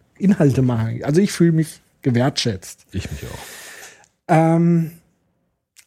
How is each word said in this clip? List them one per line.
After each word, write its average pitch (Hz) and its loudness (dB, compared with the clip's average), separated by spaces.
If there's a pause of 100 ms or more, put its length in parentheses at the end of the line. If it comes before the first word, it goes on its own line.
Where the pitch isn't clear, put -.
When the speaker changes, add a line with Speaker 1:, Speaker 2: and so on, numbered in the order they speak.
(200)
Speaker 1:
Inhalte 147 2
machen. 117 -2
Also 151 2
ich 202 0
fühle 170 2
mich 160 -2 (220)
gewertschätzt. 120 -2
Speaker 2:
Ich - -8
mich - -12
auch. - -14 (880)
Speaker 1:
Ähm, 165 2 (960)